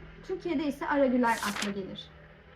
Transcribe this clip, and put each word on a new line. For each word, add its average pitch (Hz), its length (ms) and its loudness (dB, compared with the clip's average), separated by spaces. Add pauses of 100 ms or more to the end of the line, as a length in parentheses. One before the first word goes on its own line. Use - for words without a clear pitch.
(260)
Türkiye'de 339 400 -2
ise - 220 -4
Ara 285 180 6
Güler 240 320 4 (100)
akla 208 220 -4
gelir. 196 360 -8 (500)